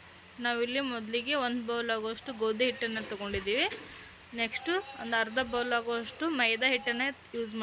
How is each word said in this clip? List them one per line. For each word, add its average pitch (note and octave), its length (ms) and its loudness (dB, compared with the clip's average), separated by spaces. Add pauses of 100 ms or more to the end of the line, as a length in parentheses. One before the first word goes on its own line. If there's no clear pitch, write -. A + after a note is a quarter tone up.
(460)
ನಾವಿಲ್ಲಿ A#3+ 460 2
ಮೊದಲಿಗೆ A#3 420 -2 (120)
ಒಂದು A#3+ 160 0 (100)
ಬೌಲ್ A#3 240 0
ಆಗುವಷ್ಟು A3+ 360 -4 (120)
ಗೋಧಿ A3 260 4
ಹಿಟ್ಟನ್ನು A3 420 -2
ತೊಗೊಂಡಿದ್ದೀವಿ. G3+ 540 0 (760)
ನೆಕ್ಸ್ಟು A3+ 320 0 (300)
ಒಂದು A#3 220 0
ಅರ್ಧ A3 140 0 (140)
ಬೌಲ್ A#3+ 280 2
ಆಗುವಷ್ಟು A#3 460 -2 (140)
ಮೈದಾ A3+ 360 4
ಹಿಟ್ಟನ್ನು B3 340 0 (280)
ಯೂಸ್ A3 240 -2